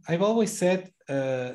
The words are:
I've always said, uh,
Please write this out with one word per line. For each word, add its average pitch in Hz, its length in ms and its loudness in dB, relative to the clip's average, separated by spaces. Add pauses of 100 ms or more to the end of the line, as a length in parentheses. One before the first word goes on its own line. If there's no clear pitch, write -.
I've 170 140 0
always 220 360 2
said, 185 340 0 (180)
uh, 131 460 -2